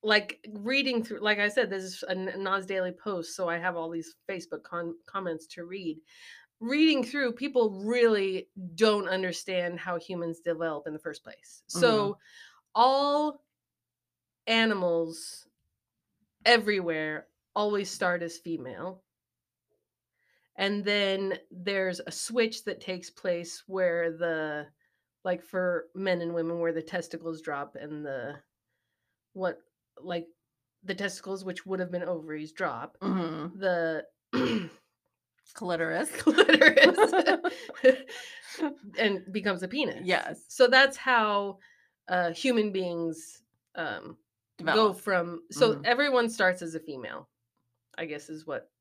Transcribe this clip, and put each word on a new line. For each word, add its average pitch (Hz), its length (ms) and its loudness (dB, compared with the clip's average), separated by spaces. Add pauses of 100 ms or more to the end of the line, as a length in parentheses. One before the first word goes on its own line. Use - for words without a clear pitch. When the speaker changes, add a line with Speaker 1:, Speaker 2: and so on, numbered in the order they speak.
Speaker 1:
like, 208 460 0
reading 240 540 0
through, 226 180 -8
like 208 180 2
I 208 80 2
said, 208 220 2
this 190 140 -4
is 185 200 -10
a 190 80 -6
N-, 190 320 -4
Nas 190 220 0
Daily 185 260 -2
Post, 180 440 -8
so 180 120 -4
I 170 100 -2
have 175 200 -2
all 165 120 -6
these 165 260 -10 (140)
Facebook 180 340 -10
con-, 170 320 -8 (100)
comments 170 420 -6
to - 180 -16
read. 175 340 -8 (640)
Reading 277 420 2
through, 247 300 -2
people 233 500 0
really 208 680 2 (260)
don't 208 340 4
understand 180 720 -2
how 175 180 -4
humans 170 440 -6
develop 160 460 -2
in 151 60 -8
the 151 60 -10
first 151 240 -12
place. - 440 -20
So 208 460 4
Speaker 2:
Mm-hmm. - 60 -14 (560)
Speaker 1:
all 285 680 4 (1040)
animals 180 1000 0 (1000)
everywhere 175 840 2 (280)
always 202 340 0
start 175 320 0
as 165 160 -8
female. 160 640 -8 (1600)
And 196 280 -2
then 196 520 2 (140)
there's 185 560 -2
a 156 40 -10
switch 226 520 -2
that 196 160 -6
takes 185 300 -8
place 175 580 -6
where 170 440 2
the, 156 560 -2 (580)
like, 180 180 -2
for 180 520 -2
men 185 260 0
and 170 120 -4
women, 170 260 -2
where 165 120 0
the 160 100 -2
testicles 165 600 -8
drop 143 340 -8
and 151 300 -10
the, 135 300 -6 (1000)
what, 185 260 -4 (400)
like, 170 280 -6 (560)
the 190 120 -6
testicles, 190 480 -6
which 185 220 -10
would 185 160 -4
have 175 100 -4
been 175 120 -4
ovaries, 156 500 -6
drop. 143 480 -6
Speaker 2:
Mm-hmm. 180 580 -4
Speaker 1:
The 170 460 0 (260)
<clears throat> 233 380 0 (840)
Speaker 2:
Clitoris. 170 560 -2
Speaker 1:
<laughs> - 100 -10
Clitoris. 320 920 6 (720)
<laughs> 262 220 6 (520)
Speaker 2:
<laughs> 294 160 -4 (240)
Speaker 1:
And 202 240 0 (120)
becomes 190 300 -2
a 185 40 -6
penis. 247 380 -4
Speaker 2:
Yes. - 420 -2
Speaker 1:
So 247 200 6
that's 269 280 6
how, 208 600 0 (500)
uh, 180 240 0
human 220 400 2
beings, 170 720 -4 (340)
um, 113 400 -8 (440)
go 170 60 -8 (280)
Speaker 2:
Develop. 190 80 -10
Speaker 1:
from, 170 400 0 (100)
so 196 220 4
Speaker 2:
Mm-hmm. 143 120 -4
Speaker 1:
everyone 247 440 4
starts 185 320 2
as 165 140 -8
a 160 40 -4
female, 131 480 -12 (680)
I 165 80 -6
guess - 240 -10
is 156 180 -12
what. 139 220 -6 (120)